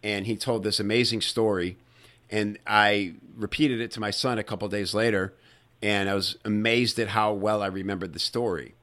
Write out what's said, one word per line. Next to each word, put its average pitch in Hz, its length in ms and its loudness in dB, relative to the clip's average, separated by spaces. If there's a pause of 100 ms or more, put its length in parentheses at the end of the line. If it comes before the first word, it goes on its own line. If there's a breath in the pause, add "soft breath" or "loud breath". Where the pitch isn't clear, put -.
and 101 240 -2
he 110 100 -2
told 113 280 -2
this 104 160 -2
amazing 113 420 0
story, 98 560 0 (520 soft breath)
and 104 360 -2
I 104 480 4 (220)
repeated 117 460 0
it 117 100 -6
to - 80 -12
my 104 120 -2
son 120 280 -2
a 104 40 -4
couple 104 260 -6
days 98 240 -4
later, 104 400 2 (480 soft breath)
and 101 280 2
I 98 60 2
was 98 300 -2
amazed 110 540 2
at 110 100 0
how 107 240 2
well 104 280 0
I 98 60 -2
remembered 95 460 -6
the - 60 -14
story. 95 640 -4